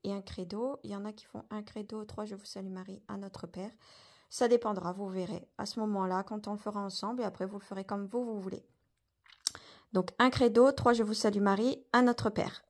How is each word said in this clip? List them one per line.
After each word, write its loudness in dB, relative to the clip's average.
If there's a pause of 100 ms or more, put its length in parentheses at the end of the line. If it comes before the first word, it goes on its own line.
et -4
un -6
credo. -6
Il -10
y -8
en -8
a -8
qui -20
font -16
un -8
credo, -10
trois -8
Je -10
vous -18
salue -10
Marie, -12
un -8
Notre -12
Père. -10 (580)
Ça 0
dépendra, 2
vous -8
verrez, -6 (100)
à -6
ce -8
moment-là, 0
quand -8
on -6
le -6
fera -6
ensemble, -6
et -2
après, -4
vous -10
le -14
ferez -8
comme -6
vous, -4
vous -6
voulez. -8 (1300)
Donc, 2
un 8
credo, 8
trois 4
Je 4
vous 0
salue 2
Marie, 2
un 8
Notre 4
Père. -2